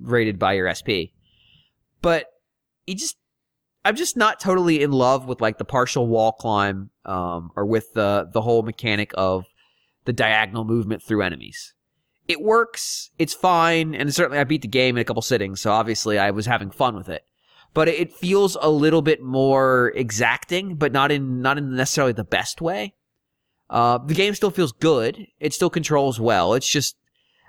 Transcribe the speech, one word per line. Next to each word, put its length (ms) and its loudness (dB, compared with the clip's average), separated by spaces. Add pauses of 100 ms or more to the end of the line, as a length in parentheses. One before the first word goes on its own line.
rated 380 0
by 140 2
your 160 0
S 140 -6
P. 300 -4 (880)
But 260 0 (600)
he 80 -8
just, 220 -8 (680)
I'm 120 0
just 200 -6
not 220 0
totally 460 2
in 80 0
love 340 2
with, 140 -6
like, 180 0
the 60 -8
partial 420 0
wall 240 2
climb, 600 -2 (140)
um, 520 -6
or 100 -2
with 280 -2
the, 380 0
the 100 0
whole 200 2
mechanic 520 -4
of 320 0 (580)
the 80 -2
diagonal 520 0
movement 380 -2
through 200 0
enemies. 520 -10 (540)
It 120 -4
works, 800 -2
it's 160 -2
fine, 640 2
and 180 -2
certainly 240 0
I 60 2
beat 180 0
the 60 -10
game 280 2
in 40 0
a 40 -2
couple 180 -4
sittings, 380 -2
so 120 0
obviously 480 0
I 100 2
was 160 -4
having 240 -4
fun 240 -2
with 140 -14
it. 160 -10 (500)
But 140 2
it 260 -2
feels 460 2
a 100 4
little 320 4
bit 180 2
more 760 2
exacting, 800 -2
but 160 0
not 180 2
in, 320 -2
not 160 0
in 160 -6
necessarily 380 0
the 100 -6
best 380 -4
way. 340 -6 (720)
Uh, 300 2
the 160 -4
game 220 2
still 160 0
feels 180 0
good. 560 0 (140)
It 120 -2
still 180 0
controls 500 0
well. 340 4
It's 160 0
just 260 -2 (520)